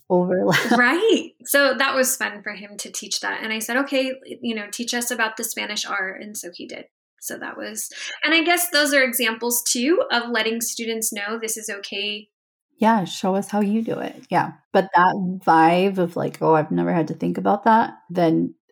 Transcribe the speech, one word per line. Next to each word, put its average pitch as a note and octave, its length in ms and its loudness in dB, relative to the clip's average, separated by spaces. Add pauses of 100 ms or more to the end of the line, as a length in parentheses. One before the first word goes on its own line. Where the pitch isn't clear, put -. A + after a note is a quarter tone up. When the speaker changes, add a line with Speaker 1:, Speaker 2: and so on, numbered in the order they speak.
Speaker 1:
overlap. F#3 640 2
<laughs> - 60 4
Speaker 2:
Right. D#4 540 4 (140)
So C#4 280 4
that C4 220 0
was B3+ 200 2
fun G#3 280 -6
for G#3 100 -8
him G3+ 240 -16
to G#3 140 -12
teach G#3 300 -8
that. G3 220 -4
And A3 100 -6
I A3 60 -4
said, A#3 180 -2
"Okay, C4 360 0 (280)
you A#3+ 140 -4
know, G#3 160 -8
teach A#3+ 220 -6
us A#3+ 180 -4
about A3+ 260 -2
the A#3 60 -6
Spanish G#3 420 -6
R." G3 280 -4
And G#3+ 240 -14
so F3+ 160 -12
he - 140 -14
did. - 180 -14 (360)
So - 160 -10
that - 180 -12
was, G#3+ 320 -10 (380)
and D4+ 80 2
I E4 100 4
guess F4 280 2
those D4 240 4
are C4+ 80 6
examples A#3+ 600 -2
too C#4+ 380 2 (100)
of A#3+ 180 0
letting A3+ 300 0
students A3+ 540 -4
know G#3+ 260 -6
this A3 160 -6
is A3 140 -8
okay. G#3 580 -8 (520)
Speaker 1:
Yeah, A3 260 4
show F#3+ 300 -2
us G3 140 -2
how G#3 120 -2
you G#3 220 0
do - 160 -4
it. - 160 -8 (160)
Yeah. - 220 0 (200)
But F#3+ 220 2
that F3+ 180 4 (320)
vibe F3+ 540 6
of F3 160 0
like, - 260 -4
"Oh, D#3+ 140 6
I've D3+ 160 2
never F3 200 0
had D#3+ 180 0
to - 40 -4
think F3 240 -4
about G3 280 0
that," G#3 280 4 (160)
then E3+ 460 2 (160)